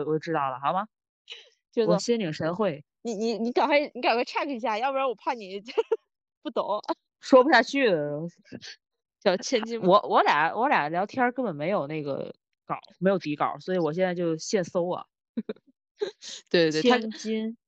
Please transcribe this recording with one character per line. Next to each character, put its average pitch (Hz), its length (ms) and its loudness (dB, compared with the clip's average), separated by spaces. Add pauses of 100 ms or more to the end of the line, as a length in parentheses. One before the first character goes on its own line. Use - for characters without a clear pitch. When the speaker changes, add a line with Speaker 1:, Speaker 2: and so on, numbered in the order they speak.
Speaker 1:
我 156 140 0
知 165 140 -6
道 143 160 0
了， 127 120 -8
好 143 120 0
吗？ 196 140 -2 (400)
Speaker 2:
<laughs> - 460 -20
就 233 100 0
是 214 60 0
Speaker 1:
我 196 100 4
心 233 220 0
领 165 120 -4
神 165 220 -4
会。 175 300 -2 (180)
Speaker 2:
你， 233 120 -6
你， 220 240 -2
你 233 120 -2
赶 254 160 2
快， 294 140 4 (140)
你 247 60 -12
赶 254 140 2
快 240 80 2
check 330 260 -4
一 254 120 -6
下， 214 180 -2
要 269 140 -2
不 269 40 -2
然 269 120 0
我 226 80 -2
怕 285 180 -4
你 202 260 -10
<laughs> 285 380 -2 (440)
不 294 80 -10
懂。 208 300 -2 (400)
Speaker 1:
说 254 220 8
不 285 80 2
下 240 120 6
去 269 280 2
了。 151 380 -2 (920)
Speaker 2:
叫 190 180 2
千 226 260 -2
金 226 160 -6
Speaker 1:
我， 185 280 6
我 233 140 4
俩， 185 320 2
我 240 140 0
俩 165 200 2
聊 175 160 -2
天 247 200 -2
儿 247 80 0
根 254 120 -4
本 170 120 -4
没 147 120 -4
有 170 200 -2
那 156 140 -6
个 - 300 -6 (320)
稿， - 140 -8 (220)
没 185 100 4
有 190 80 2
底 147 160 -6
稿， 147 240 -2
所 185 160 -6
以 185 40 0
我 156 140 0
现 185 120 0
在 180 100 0
就 170 220 -2
现 185 260 -2
搜 175 260 -4
啊。 - 180 -8 (300)
Speaker 2:
<laughs> - 260 -10 (840)
对， 165 220 4
对， 156 120 -2
对， 247 80 4
它 247 80 6
Speaker 1:
千 220 120 -6
金。 220 460 -6 (120)